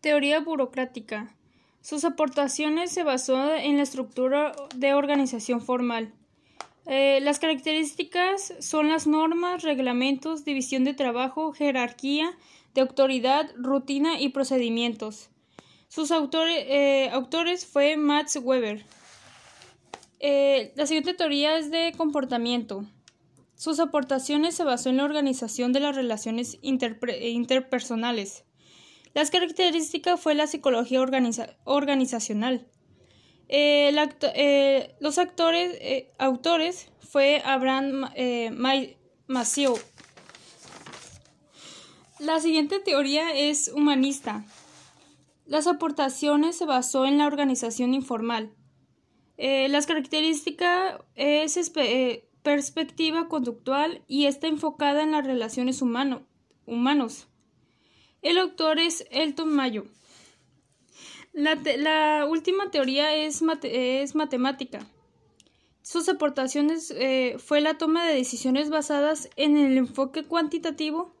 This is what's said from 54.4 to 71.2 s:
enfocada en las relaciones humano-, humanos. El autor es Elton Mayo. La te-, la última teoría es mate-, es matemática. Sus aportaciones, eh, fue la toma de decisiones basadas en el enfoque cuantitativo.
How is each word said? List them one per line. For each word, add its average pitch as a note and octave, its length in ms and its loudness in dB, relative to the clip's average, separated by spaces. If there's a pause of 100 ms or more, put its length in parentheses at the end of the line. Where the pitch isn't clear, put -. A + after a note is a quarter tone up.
enfocada D4+ 560 0
en D#4 120 2
las D4 120 0
relaciones B3+ 560 -2
humano-, B3+ 460 -2 (400)
humanos. A#3+ 580 0 (960)
El E4+ 160 4
autor E4 420 0
es E4 320 -2
Elton D4+ 360 -2
Mayo. C4 380 0 (1500)
La D#4 240 0
te-, D4 220 -2
la D4+ 520 2
última F#4 400 0
teoría C#4+ 460 0
es D4+ 260 -2
mate-, C4+ 600 0
es C#4 120 -6
matemática. C4 720 -4 (960)
Sus E4+ 280 -2
aportaciones, D4 880 0
eh, C4 420 0
fue D4 220 2
la D4+ 160 0
toma E4 280 2
de D#4 100 2
decisiones C4 540 0
basadas D4+ 680 0
en D4 180 4
el C4+ 220 6
enfoque C4+ 480 -2
cuantitativo. D#4+ 960 -4